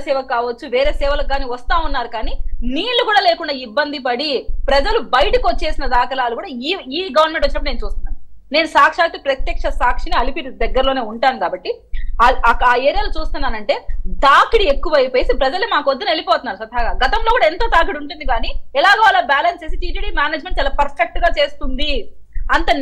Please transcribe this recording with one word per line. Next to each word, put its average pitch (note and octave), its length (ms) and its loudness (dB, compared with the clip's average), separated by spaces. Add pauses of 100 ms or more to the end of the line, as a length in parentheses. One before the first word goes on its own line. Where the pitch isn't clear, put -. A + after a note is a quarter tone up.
సేవ C4+ 160 0
కావచ్చు, A#3+ 440 -6 (100)
వేరే C#4+ 160 2 (100)
సేవలకు C#4 320 0
కానీ C4 120 -2 (100)
వస్తా F4 200 -2 (120)
ఉన్నారు, B3+ 280 -2
కానీ A3 180 -2 (420)
నీళ్లు A#4+ 340 0
కూడా G#4 180 4
లేకుండా E4 260 -2 (120)
ఇబ్బంది C#4+ 400 -4
పడి C4 240 -2 (400)
ప్రజలు D4+ 300 2 (160)
బయటకు A#4+ 360 2
వచ్చేసిన D4+ 340 -2 (100)
దాఖలాలు B3+ 440 -2
కూడా F#4+ 100 -10 (180)
ఈ, E4+ 40 -2 (280)
ఈ - 20 -4 (160)
గవర్నమెంట్ D#4 280 2
వచ్చినప్పుడు D4 260 -2
నేను - 120 -2
చూస్తున్నాను. - 340 -2 (380)
నేను D#4+ 200 2
సాక్షాత్తు D#4 520 2
ప్రత్యక్ష - 380 0 (160)
సాక్షిని, B3 400 2
అలిపిరి C4 300 -2 (120)
దగ్గరలోనే C4 380 2 (100)
ఉంటాను A#3 320 0
కాబట్టి F3+ 280 -4 (520)
ఆ, B3 40 8 (220)
ఆ, - 20 4 (200)
ఆ - 20 4 (140)
ఏరియాలో - 320 0
చూస్తున్నానంటే C#4 560 -2 (500)
తాకిడి G4+ 480 4
ఎక్కువైపోయేసి C4 720 2
ప్రజలే F#4 320 -2
మాకు C#4+ 160 0
వద్దని F4 220 -2
వెళ్ళిపోతున్నారు C#4+ 460 -2
స్వతహాగా. A3 320 -2 (120)
గతంలో D4+ 320 2
కూడా F4 160 4
ఎంతో D#4 240 -2
తాకిడి D4 280 2
ఉంటుంది, D4+ 300 -10
కానీ A#3 180 0 (300)
ఎలాగో G4+ 300 6
అలా F4+ 100 2 (100)
బ్యాలెన్స్ E4 320 0
చేసి D#4 200 -2
టీటీడీ G4+ 280 -2 (100)
మేనేజ్‌మెంట్ D#4 380 -4
చాలా C#4 220 0
పర్ఫెక్ట్ E4 440 -2
గా - 140 4
చేస్తుంది, D4 520 -2 (640)
అంత D#4 120 0 (120)